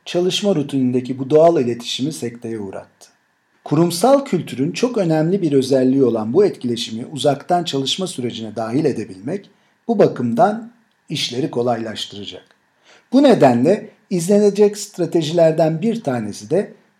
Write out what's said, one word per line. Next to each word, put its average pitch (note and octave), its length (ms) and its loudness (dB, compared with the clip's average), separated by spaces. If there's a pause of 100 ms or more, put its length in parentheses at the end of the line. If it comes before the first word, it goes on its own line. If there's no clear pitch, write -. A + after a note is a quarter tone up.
çalışma F3+ 500 -2
rutinindeki B2+ 640 -2
bu C3 120 -6
doğal D#3+ 300 6
iletişimi A#2+ 520 -4
sekteye A#2 480 -10
uğrattı. - 480 -16 (560)
Kurumsal F3 600 2
kültürün D3+ 480 -4
çok B3 260 -2
önemli E3+ 440 0
bir D3+ 100 0
özelliği C3 520 4
olan A2+ 280 0
bu G3 120 4
etkileşimi A#2 640 -4
uzaktan D3 580 -2
çalışma C#3 420 -4
sürecine A2+ 500 -8
dahil A2+ 280 -2
edebilmek A2+ 640 -6 (380)
bu A3 100 -2
bakımdan E3+ 760 0 (360)
işleri C#3 420 -4
kolaylaştıracak. A2 920 -6 (680)
Bu C4 100 6
nedenle D3+ 680 4 (220)
izlenecek G3+ 680 2
stratejilerden D#3+ 1040 0
bir A3+ 200 -2
tanesi G#2+ 480 -6
de G3+ 220 -2 (280)